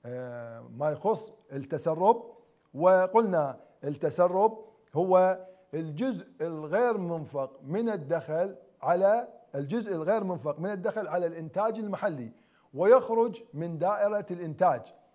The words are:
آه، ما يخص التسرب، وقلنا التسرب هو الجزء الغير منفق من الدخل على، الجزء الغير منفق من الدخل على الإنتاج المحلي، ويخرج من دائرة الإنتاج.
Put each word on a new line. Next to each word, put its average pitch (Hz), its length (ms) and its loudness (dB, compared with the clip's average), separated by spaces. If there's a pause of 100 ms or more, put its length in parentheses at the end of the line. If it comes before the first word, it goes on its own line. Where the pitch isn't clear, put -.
آه، 120 580 -12 (140)
ما 151 120 0
يخص 151 420 -2 (200)
التسرب، 160 680 2 (520)
وقلنا 185 800 4 (280)
التسرب 180 760 2 (360)
هو 185 440 4 (360)
الجزء 165 520 -6 (140)
الغير 170 580 -2
منفق 156 520 -6 (120)
من 196 260 -4
الدخل 165 680 -4 (260)
على، 196 460 2 (260)
الجزء 190 400 -4
الغير 190 300 0
منفق 156 360 -6
من 185 100 -6
الدخل 196 380 -6
على 175 180 -2
الإنتاج 175 520 -4
المحلي، 185 540 -6 (420)
ويخرج 226 680 4 (120)
من 165 240 -8
دائرة 208 520 0
الإنتاج. 170 640 0 (200)